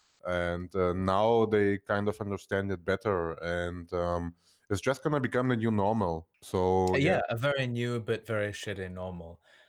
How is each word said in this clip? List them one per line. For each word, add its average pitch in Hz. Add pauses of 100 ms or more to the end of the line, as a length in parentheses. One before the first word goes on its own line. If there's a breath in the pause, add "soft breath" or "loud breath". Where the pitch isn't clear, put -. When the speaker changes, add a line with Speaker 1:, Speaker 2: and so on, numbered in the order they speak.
(260 soft breath)
Speaker 1:
And, 87
uh, 90
now 101
they 101
kind 104
of 101
understand 98
it 87
better, 92 (100)
and, 87
um, 87 (360 soft breath)
it's 101
just 135
gonna 147
become 127
the 123
new 113
normal. 101 (140)
So, 92
Speaker 2:
Uh, -
Speaker 1:
yeah. 139
Speaker 2:
yeah, 123
a 113
very 135
new 120
but 110
very 104
shitty 95
normal. 90 (300 soft breath)